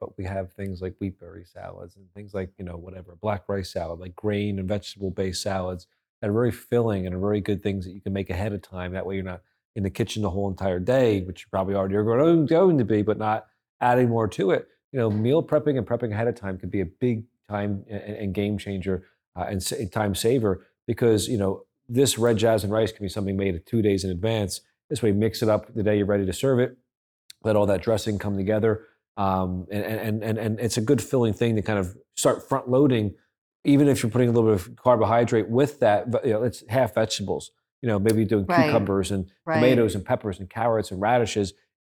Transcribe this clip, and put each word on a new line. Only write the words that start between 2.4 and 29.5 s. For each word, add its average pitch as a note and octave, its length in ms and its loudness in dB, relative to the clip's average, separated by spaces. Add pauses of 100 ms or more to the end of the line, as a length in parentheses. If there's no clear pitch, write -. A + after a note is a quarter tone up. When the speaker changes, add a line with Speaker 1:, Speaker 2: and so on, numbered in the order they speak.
Speaker 1:
you G2 60 -12
know, F2 120 -10
whatever, F2 440 -18
black G#2 280 -4
rice G2 240 -4
salad, E2+ 280 -6
like, F2+ 160 -14
grain G#2 420 -2
and F#2 100 -4
vegetable-based F#2+ 760 -4
salads F#2 440 -6 (340)
that G#2+ 100 -2
are - 40 0
very A#2+ 160 2
filling A2 560 0
and F2+ 80 -4
are F#2 60 -4
very G#2 200 0
good G2 220 -2
things G2 220 -4
that F2+ 80 -12
you G2 80 -16
can G2 120 -6
make G2 180 -4
ahead G2+ 220 -4
of G2 100 -6
time. F2+ 300 -10
That F#2 140 -6
way F#2+ 80 -6
you're F#2+ 100 -4
not F#2 180 -10 (340)
in G2 60 -4
the G2 80 -2
kitchen A2 320 -4
the G2 80 0
whole G2 180 -2
entire F#2 320 -2
day, A#2 420 2
which F2+ 200 -12
you - 80 -20
probably F#2+ 240 -2
already G2 220 0
are G#2+ 80 2
going, D3 420 4
going E3 320 4
to A#2+ 60 2
be, G#2 180 2
but G#2 160 0
not A2 280 -2 (340)
adding B2 280 4
more A2+ 200 2
to F#3 220 -2
it. - 180 0 (240)
You C3+ 80 -4
know, A2+ 100 2
meal A#2+ 320 2
prepping D3+ 360 0
and G#2 80 -4
prepping A#2 260 -4
ahead A#2 160 -2
of A#2 60 0
time F#2+ 240 -8
could F#2 120 -10
be G2+ 100 -2
a F2+ 60 -2
big A2+ 380 -4 (240)
time G2+ 420 -4
a-, G#2+ 40 -8
a-, G#2 280 -10
and F#2+ 120 -4
game G#2 240 0
changer, F#2+ 460 -4 (320)
uh, F2 120 -6
and G2 140 -4
sa-, - 140 -6 (140)
time G#2 240 0
saver A2+ 520 0 (200)
because, A2+ 420 2
you B2 100 -2
know, G2 260 -2 (240)
this A#2+ 300 2
red A#2 180 4
jasmine G#2+ 360 2
rice A2 200 0
can - 120 -10
be F#2+ 40 -6
something G2 280 -4
made F#2+ 300 -2
two A2+ 160 0
days G2 220 2
in F#2+ 60 -2
advance. G2+ 500 -2 (300)
This - 120 -4
way, G#2+ 100 4
mix G#2+ 300 0
it A2 60 2
up - 260 0
the A2 80 -2
day G#2+ 160 2
you're G2+ 80 2
ready G2+ 200 0
to F2+ 60 -2
serve C3 280 0
it, B2+ 160 -2 (640)
let G#2+ 140 2
all G#2 100 4
that F#2+ 160 2
dressing G#2+ 360 0
come G2 180 -4
together, G#2+ 460 0 (340)
um, F#2 540 -2